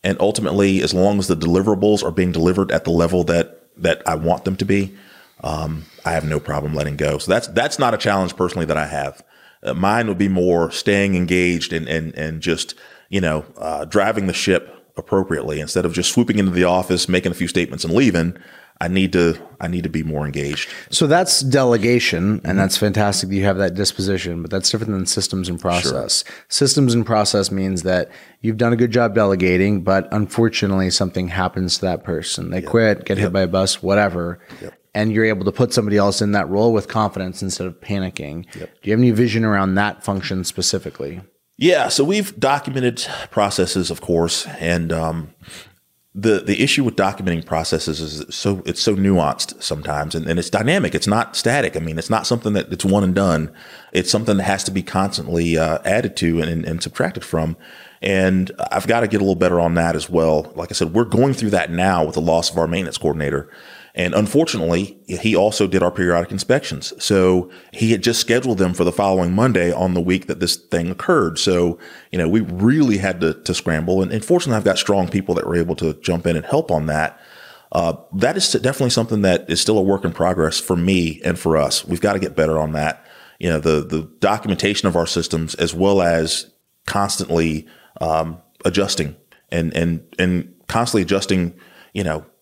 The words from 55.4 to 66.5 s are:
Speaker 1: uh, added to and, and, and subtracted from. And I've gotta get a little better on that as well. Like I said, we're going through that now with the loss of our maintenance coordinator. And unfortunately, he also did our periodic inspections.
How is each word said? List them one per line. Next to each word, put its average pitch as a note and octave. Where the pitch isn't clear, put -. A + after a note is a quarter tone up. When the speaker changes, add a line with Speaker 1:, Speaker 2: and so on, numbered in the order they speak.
Speaker 1:
uh, D#2+
added -
to E2
and, D#2+
and, E2
and E2
subtracted -
from. E2
And F#2+
I've -
gotta A#2
get G#2
a G2
little F#2+
better F2
on E2+
that E2+
as D2+
well. D#2+
Like F2
I -
said, E2
we're A#2
going B2
through G#2+
that F2
now F2+
with D2+
the D#2
loss E2
of E2
our E2
maintenance E2+
coordinator. D2
And F2+
unfortunately, G2+
he F#2
also G2+
did F#2
our F2
periodic F2
inspections. G2